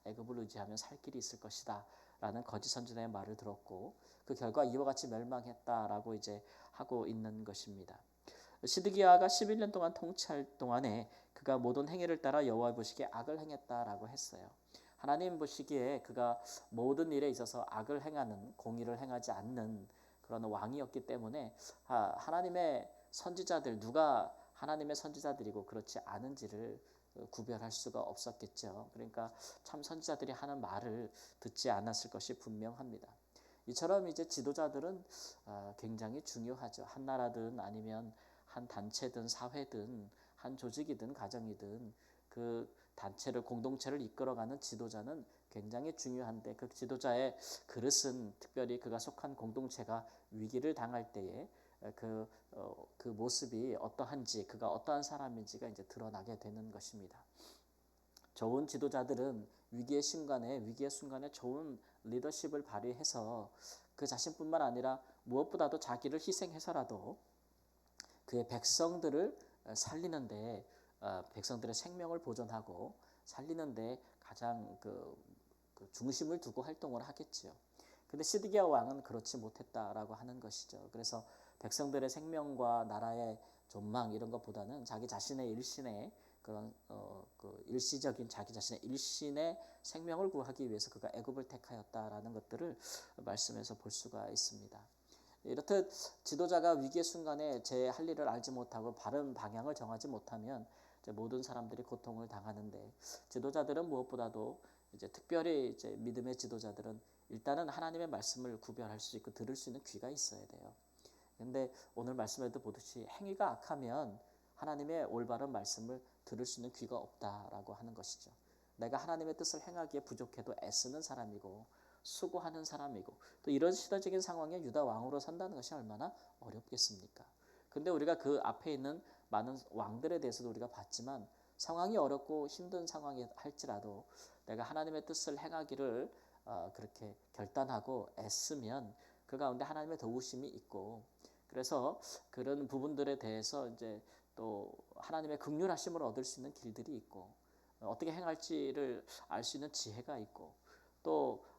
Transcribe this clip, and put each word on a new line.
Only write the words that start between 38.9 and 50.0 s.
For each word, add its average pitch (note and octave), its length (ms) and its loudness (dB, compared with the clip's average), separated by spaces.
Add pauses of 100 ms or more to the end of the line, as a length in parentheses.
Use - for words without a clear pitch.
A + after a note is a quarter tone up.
사회든 A#2+ 840 -4 (280)
한 C3 200 -8
조직이든 C3 580 -4
가정이든 A2+ 800 -6 (360)
그 A#2 440 -2 (220)
단체를, A#2 480 -2
공동체를 C3 580 0
이끌어가는 B2+ 600 -2
지도자는 A#2 640 -6 (260)
굉장히 A#2+ 460 -4
중요한데, A#2 600 -4
그 B2 120 -8
지도자의 B2+ 680 2 (300)
그릇은 B2 720 2
특별히 B2 400 -2
그가 A2+ 180 -2
속한 C3+ 380 -6
공동체가 A#2 720 -4 (240)